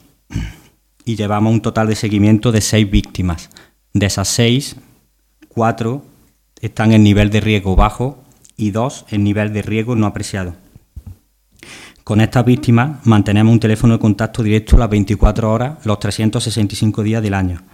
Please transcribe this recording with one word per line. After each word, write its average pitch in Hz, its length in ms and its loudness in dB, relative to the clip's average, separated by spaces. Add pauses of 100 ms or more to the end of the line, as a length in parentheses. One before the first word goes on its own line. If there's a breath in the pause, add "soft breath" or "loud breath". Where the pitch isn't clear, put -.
(1040 loud breath)
y 113 120 -4
llevamos 104 360 0
un 113 80 2
total 113 260 -2
de 107 100 0
seguimiento 104 540 2
de 107 120 2
seis 107 280 0
víctimas. 92 600 -4 (420 loud breath)
De 101 140 0
esas 95 220 -4
seis, 120 480 0 (720)
cuatro 117 560 -4 (560)
están 110 320 0
en 110 100 6
nivel 104 280 4
de 107 100 0
riesgo 98 360 0
bajo 120 480 0 (320)
y 104 140 -4
dos 117 400 -6
en 101 140 -2
nivel 104 280 -2
de 104 100 -4
riesgo 110 340 -4
no 107 100 2
apreciado. 95 500 -8 (1500 loud breath)
Con 107 160 0
estas 110 240 2
víctimas 123 600 0
mantenemos 107 460 4
un 117 80 4
teléfono 113 340 2
de 110 60 -2
contacto 110 420 -2
directo 107 360 2
las 113 120 0
veinticuatro 107 640 0
horas, 127 320 -4
los 104 160 -2
trescientos 110 440 -2
sesenta 107 300 -2
y - 20 -10
cinco 107 260 -2
días 110 200 -2
del 101 120 -2
año, 92 280 -2 (120)